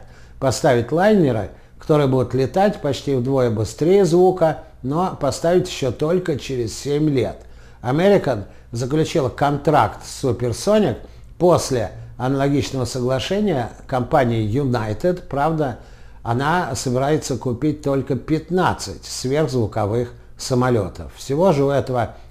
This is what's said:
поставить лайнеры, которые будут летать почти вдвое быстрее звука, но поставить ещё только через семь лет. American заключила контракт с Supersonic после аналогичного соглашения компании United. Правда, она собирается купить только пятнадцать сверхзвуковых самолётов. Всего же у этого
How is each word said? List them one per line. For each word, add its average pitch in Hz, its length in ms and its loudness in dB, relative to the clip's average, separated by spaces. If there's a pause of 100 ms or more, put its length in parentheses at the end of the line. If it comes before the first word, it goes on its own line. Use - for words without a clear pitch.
(400)
поставить 123 520 2
лайнеры, 156 600 4 (260)
которые 147 300 2
будут 127 260 0
летать 156 480 2
почти 139 340 -2
вдвое 127 340 2
быстрее 147 540 2
звука, 175 600 4 (180)
но 160 380 -2
поставить 170 480 0
ещё 131 240 -4
только 165 480 -2
через 120 360 -6
семь 147 340 0
лет. 113 320 -2 (420)
American 139 640 2 (260)
заключила 139 560 0
контракт 143 800 2
с - 180 -14
Supersonic 131 720 0 (420)
после 131 540 2 (260)
аналогичного 135 680 0
соглашения 131 840 -2 (160)
компании 120 640 0
United. 123 800 -2
Правда, 147 500 -2 (440)
она 139 520 0
собирается 135 600 -2
купить 139 460 -4
только 139 320 -2
пятнадцать 151 920 -2
сверхзвуковых 123 1080 -2 (240)
самолётов. 113 800 -2
Всего 170 360 0
же 139 140 2
у 139 40 2
этого 123 460 -2 (160)